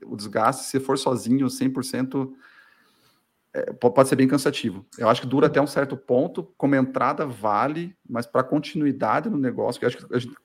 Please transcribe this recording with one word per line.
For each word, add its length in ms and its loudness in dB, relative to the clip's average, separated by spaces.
o 120 -10
desgaste, 500 0
se 140 -2
for 180 0
sozinho, 540 2
cem 180 -2
por 160 -4
cento, 500 -4
é, 220 -6
po-, 180 2
pode 180 6
ser 60 2
bem 120 6
cansativo. 580 -2
Eu 120 2
acho 120 4
que 60 -8
dura 200 4
até 120 0
um 60 4
certo 320 -2
ponto, 460 0
como 180 2
entrada 500 0
vale, 720 -2
mas 200 -6
pra 160 2
continuidade 840 0
no 120 -2
negócio, 400 -2
que 60 -2
eu 20 2
acho 100 0
que 180 -10
a 40 0
gente, 260 -8